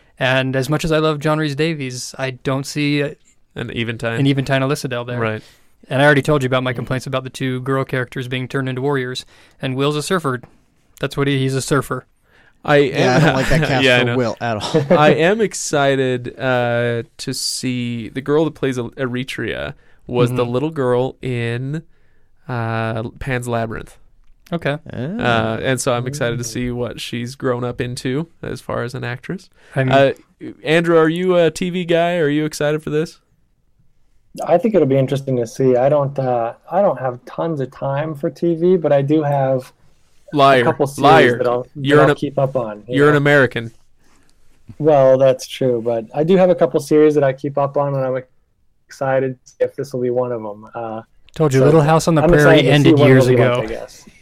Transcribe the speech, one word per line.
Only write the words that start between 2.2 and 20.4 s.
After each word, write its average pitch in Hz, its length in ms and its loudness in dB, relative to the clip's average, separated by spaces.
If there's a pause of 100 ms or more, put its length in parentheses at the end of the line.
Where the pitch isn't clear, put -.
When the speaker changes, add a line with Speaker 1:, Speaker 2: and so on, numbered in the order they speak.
Speaker 1:
don't 135 340 -4
see, 147 380 -2
uh, 156 100 -6 (420)
Speaker 2:
An - 200 -10
Eventide. 117 440 -4
Speaker 1:
an 139 80 2
Eventide 135 340 0
Elistadel 131 440 -4
there. 120 140 -8
Speaker 2:
Right. 110 220 -4 (460)
Speaker 1:
And 131 140 -2
I 147 40 4
already 147 160 4
told 147 220 0
you 127 40 -2
about 131 160 0
my 127 100 -4
complaints 127 340 -6
about 131 160 -6
the 131 60 -14
two 127 320 -6
girl 135 240 -4
characters 127 420 -6
being 127 200 -6
turned 135 220 -4
into 127 120 -6
warriors. 127 440 -4 (360)
And 131 140 -4
Will's 143 200 0
a 147 80 -4
surfer. 143 380 -4 (580)
That's 139 160 -6
what 139 120 0
he, 139 120 0
he's 135 160 -2
a 131 60 -2
surfer. 135 440 -2 (600)
Speaker 2:
I 147 120 4
am, 139 220 4
Speaker 3:
Yeah, 127 160 2
I - 60 4
don't 156 140 4
like 135 140 0
that 151 120 4
Speaker 2:
<laughs> 143 80 0
Speaker 3:
cast 131 160 2
Speaker 2:
yeah, 127 100 6
I 123 40 4
Speaker 3:
for 120 80 2
Speaker 2:
know. 120 100 0
Speaker 3:
Will 117 240 -2
at 117 160 -2
all. 147 320 -2
<laughs> 175 100 6
Speaker 2:
I 151 140 6
am 175 260 2
excited, 135 960 -2
uh, 120 640 -2 (140)
to - 160 -8
see 120 760 -6
the 135 120 -8
girl 151 220 2
that 156 120 -4
plays 135 220 -4
Eritrea 123 960 -6 (320)
was 120 260 0
the 123 120 -2